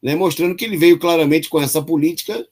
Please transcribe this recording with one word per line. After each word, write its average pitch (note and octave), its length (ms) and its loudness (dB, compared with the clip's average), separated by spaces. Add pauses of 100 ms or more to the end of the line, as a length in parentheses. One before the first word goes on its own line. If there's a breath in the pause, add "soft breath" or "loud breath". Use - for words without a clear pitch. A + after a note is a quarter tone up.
né? C#3 140 -2
Mostrando F3 400 -2
que G#3 100 -8
ele G#3+ 120 -6
veio E3+ 220 6
claramente D#3+ 500 0
com D#3 120 -2
essa C#3+ 220 -2
política E3 680 -4